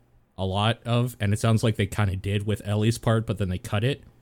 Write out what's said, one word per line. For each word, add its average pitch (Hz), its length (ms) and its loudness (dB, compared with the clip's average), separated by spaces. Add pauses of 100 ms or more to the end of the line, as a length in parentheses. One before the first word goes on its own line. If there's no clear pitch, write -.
(360)
a 92 80 -4
lot 101 400 0
of, 120 360 0
and 101 120 2
it 107 60 0
sounds 113 240 4
like 113 140 2
they 104 100 2
kinda 98 300 0
did 101 300 -4
with 104 180 -2
Ellie's 107 340 2
part, 113 280 0
but 95 120 -4
then 98 120 -2
they 92 80 -2
cut 107 260 -2
it 139 180 -2 (200)